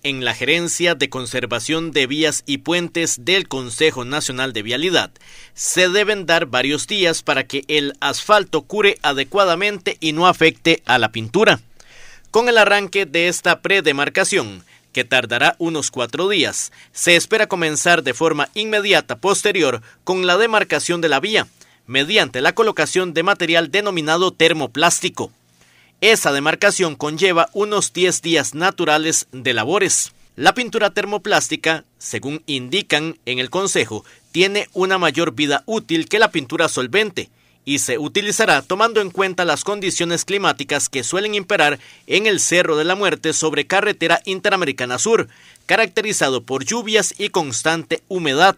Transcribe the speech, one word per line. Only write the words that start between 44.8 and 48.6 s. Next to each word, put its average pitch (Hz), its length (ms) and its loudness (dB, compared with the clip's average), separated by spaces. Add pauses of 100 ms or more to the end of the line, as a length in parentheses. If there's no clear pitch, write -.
sur, 170 300 2 (400)
caracterizado 185 760 0
por 135 240 -6
lluvias 214 540 0
y 202 100 -4
constante 160 800 -2
humedad. 175 500 2